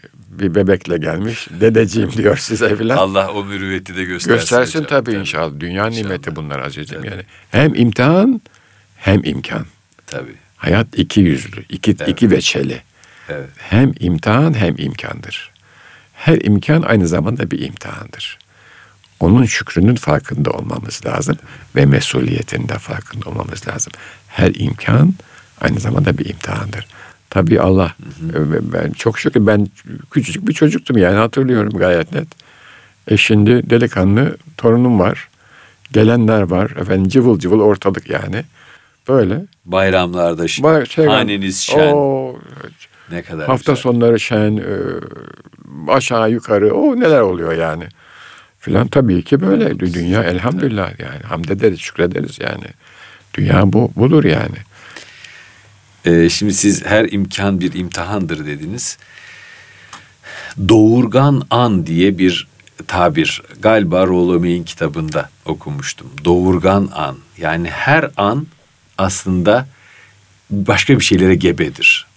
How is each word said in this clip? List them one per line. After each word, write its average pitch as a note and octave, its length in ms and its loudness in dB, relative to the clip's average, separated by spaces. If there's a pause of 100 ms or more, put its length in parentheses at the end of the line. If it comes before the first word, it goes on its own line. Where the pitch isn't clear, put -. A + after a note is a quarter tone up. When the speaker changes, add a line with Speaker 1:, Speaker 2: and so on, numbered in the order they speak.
(300)
Speaker 1:
bir E2+ 240 -4
bebekle F2+ 440 2
gelmiş. E2+ 500 -6 (120)
"Dedeciğim." A2 520 2
<laughs> - 40 -6
diyor G#2 200 2
size G#2+ 400 -2
filan. A2+ 200 -2
Speaker 2:
Allah G2 360 0
o G2+ 120 -6
mürüvveti F#2+ 520 -6
de F#2 80 -6
göstersin F2+ 360 0
Speaker 1:
Göstersin B2 380 0
Speaker 2:
hocam. D3+ 100 -6
Speaker 1:
tabii B2+ 220 0
Speaker 2:
Tabii. G#2 100 -2
Speaker 1:
inşallah. D#2 400 -6
Dünya F#2 260 -4
Speaker 2:
İnşallah. A2+ 160 -6
Speaker 1:
nimeti E2 340 -8
bunlar C#2+ 240 -8
azizim D2 380 -10
Speaker 2:
Tabii. C2+ 80 -12
Speaker 1:
yani. G2 160 -12 (280)
Hem C#3+ 240 2
imtihan E3 680 2 (560)
hem G2 280 0
imkan. - 420 -6 (400)
Speaker 2:
Tabii. A#1+ 280 -12 (220)
Speaker 1:
Hayat G#2+ 300 0 (100)
iki - 240 0
yüzlü, - 480 0
iki, - 300 -2
Speaker 2:
Evet. D#2 100 -4
Speaker 1:
iki G2 220 2
veçeli. - 520 -2 (460)
Speaker 2:
Evet. C#2 200 -12 (100)
Speaker 1:
Hem B2 420 2
imtihan A2 580 2
hem E2+ 200 0
imkandır. - 720 -10 (640)
Her - 300 2
imkan G#2 380 2
aynı G2 260 2
zamanda G2+ 420 -2
bir - 100 -4
imtihandır. - 800 -14 (800)
Onun A#2+ 240 6
şükrünün G2+ 500 0
farkında D2 560 -2
olmamız - 560 -8
lazım - 300 -2 (400)
ve C#2 100 4
mesuliyetinin - 840 0
de - 100 -6
farkında - 520 -12
olmamız - 380 -10
lazım. - 240 -8 (360)
Her - 260 0
imkan C3 600 2 (460)
aynı - 200 0
zamanda A2 380 0
bir - 100 -4
imtihandır. - 580 -8 (440)
Tabii F#2 300 2
Allah, F#2 340 2 (380)
Speaker 2:
Hı D#2 60 -4
hı. D2+ 180 0
Speaker 1:
e, D#2 160 -4
ben D#2+ 200 -4
çok - 260 -4
şükür, - 280 2
ben G#2+ 200 4 (440)
küçücük - 380 -4
bir - 40 0
çocuktum D#3 460 0
yani, F#2 180 4
hatırlıyorum A2+ 600 0
gayet F2 340 2
net. D#3+ 160 -6 (800)
E, G#2+ 80 4
şimdi A2 540 4
delikanlı A#2 680 2 (200)
torunum A#2 440 4
var, - 280 -2 (640)
gelenler A2 500 4
var, F#2 280 0
efendim F#2+ 380 0
cıvıl A#2 300 4
cıvıl F#2 220 2
ortalık G2 500 2
yani. G2 340 -6 (640)
Böyle. B2+ 380 0 (180)
Speaker 2:
Bayramlarda F2 840 0
ş-, - 140 -4
Speaker 1:
Ba-, D3+ 280 2
şey, D#3+ 160 2
Speaker 2:
haneniz G2+ 540 0
şen. D3 340 2
Speaker 1:
o, C3+ 420 -2 (720)
Speaker 2:
Ne E2+ 120 -8
kadar D#2 240 -10
Speaker 1:
hafta C3 260 0
Speaker 2:
güzel. B2 100 -2
Speaker 1:
sonları A#2+ 380 4
şen, G#2+ 360 0
e, - 1400 -10
aşağı A#2 380 2
yukarı, G#2+ 440 2
o C4 260 2
neler D#3 200 4
oluyor F2 320 0
yani. E2 320 -4 (760)
Filan - 280 -2
tabii G#2+ 360 2
ki C#3+ 160 2
böyle. F#3+ 240 2
Speaker 2:
Evet. F#2 300 -2
Speaker 1:
Dünya F2+ 280 0
elhamdülillah G2+ 800 -2
yani. C#2 220 -12
Hamd E2 260 -6
ederiz, G2+ 320 0
şükrederiz - 600 -4
yani. - 240 -8 (680)
Dünya C#3+ 380 2
bu, A#2+ 240 2
budur C#3+ 280 4
yani. - 320 0 (1500)
Speaker 2:
Ee, E2+ 220 6
şimdi G2+ 260 0
siz G2 320 0
"Her G#2+ 260 2
imkan G2 480 -2
bir F2+ 140 -2
imtihandır." F2 720 -6
dediniz. D2+ 520 -8 (1700)
Doğurgan A#2 840 4
an A2+ 360 2
diye F2 320 2
bir F2+ 300 0 (380)
tabir. F2 560 0 (200)
Galiba F#2+ 440 2
Rollo F2+ 340 2
May'in F2 240 0
kitabında D#2 640 -6 (140)
okumuştum. - 640 -8 (180)
Doğurgan F#2 720 2
an. D2 220 -6 (220)
Yani E2 320 -4
her C#3+ 460 0
an A2+ 300 0 (520)
aslında F#2+ 680 0 (840)
başka G2+ 480 2
bir - 60 0
şeylere F#2+ 300 4
gebedir. D#2 720 0 (100)